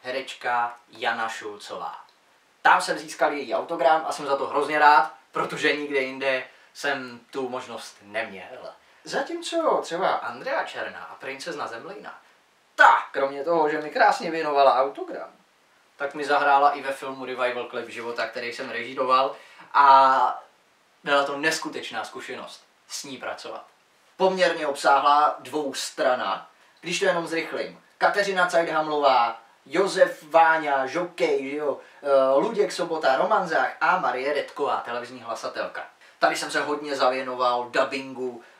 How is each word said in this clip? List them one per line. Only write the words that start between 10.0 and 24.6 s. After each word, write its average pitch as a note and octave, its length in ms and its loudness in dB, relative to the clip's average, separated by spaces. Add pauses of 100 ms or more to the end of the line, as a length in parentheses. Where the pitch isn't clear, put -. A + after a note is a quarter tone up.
Andrea D#3 560 -4
Černá - 400 -10
a - 100 -18
princezna C3+ 520 -10
Zemlejna, - 520 -14 (560)
ta, - 380 6
kromě C#3 320 -2
toho, D#3+ 260 2
že D3+ 100 -2
mi D3+ 100 -8
krásně G3+ 400 2
věnovala D3+ 520 4
autogram, - 480 -8 (640)
tak C#3+ 180 -6
mi D3+ 100 -6
zahrála C#3+ 460 6
i C#3+ 120 -2
ve C3+ 100 -4
filmu C3+ 320 -10
Revival B2 400 -2
Klip A#2 240 -8
života, A#2 380 -6
který A#2 260 -8
jsem C3 180 -10
režíroval, B2+ 680 0 (380)
a - 720 6 (600)
byla C#3+ 200 2
to C#3+ 120 -4
neskutečná C#3 680 -4
zkušenost - 640 -14 (200)
s - 160 -10
ní C#3 120 -12
pracovat. - 480 -12 (520)
Poměrně F3+ 500 2